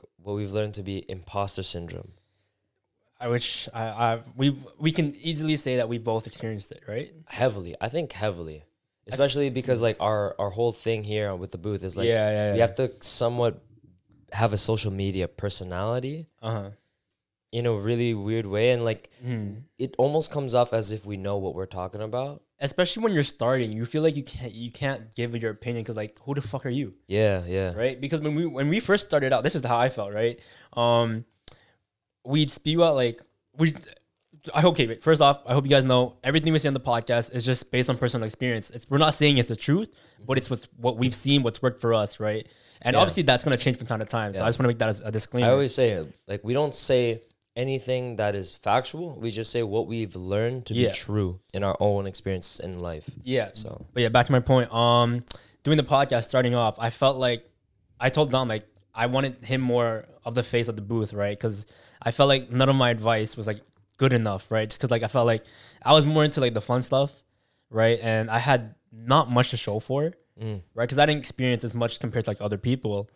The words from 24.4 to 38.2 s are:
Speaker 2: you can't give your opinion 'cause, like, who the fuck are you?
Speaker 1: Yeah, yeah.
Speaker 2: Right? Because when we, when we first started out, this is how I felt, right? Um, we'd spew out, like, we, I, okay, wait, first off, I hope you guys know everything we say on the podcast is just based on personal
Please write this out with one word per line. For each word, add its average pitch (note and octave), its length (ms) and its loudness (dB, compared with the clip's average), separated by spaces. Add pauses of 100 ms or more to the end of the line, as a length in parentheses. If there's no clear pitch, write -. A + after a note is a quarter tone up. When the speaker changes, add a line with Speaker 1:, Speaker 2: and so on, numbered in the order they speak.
Speaker 2:
you A#2 180 -10
can't A#2+ 440 -6
give A#2+ 220 -4
your A2+ 140 -4
opinion A#2 340 -8
'cause, A2+ 100 -8
like, G#2+ 280 -8
who C#3 100 -6
the C#3 80 -4
fuck - 240 -8
are C3 40 -4
you? B2 260 -4 (120)
Speaker 1:
Yeah, G2 380 2
yeah. F#2 300 -2
Speaker 2:
Right? B2 260 -2
Because D3+ 200 -2
when D3+ 140 -2
we, E3+ 120 0
when C#3 220 4
we G3 120 4
first G3+ 240 4
started C#3 260 2
out, B2 120 4
this D3+ 120 0
is C3 80 -2
how A#2+ 140 2
I B2 120 6
felt, G2+ 240 -6
right? A#2 240 0 (360)
Um, A#2 500 4 (1000)
we'd C#3+ 260 2
spew E3 320 2
out, D#3+ 120 6
like, A#2+ 260 0 (360)
we, D#3+ 160 4 (800)
I, D3+ 120 4
okay, D#3 220 4
wait, A2+ 140 -8
first D#3 200 4
off, C#3 240 6
I B2+ 80 -2
hope C#3 120 4
you C3+ 60 0
guys C3+ 140 8
know B2+ 380 2
everything D#3 300 2
we D#3 60 4
say D3+ 80 0
on C#3 60 2
the C3+ 60 -2
podcast A#2 540 0
is A#2+ 120 -4
just B2+ 260 0
based B2+ 180 2
on B2 80 0
personal A#2 280 -2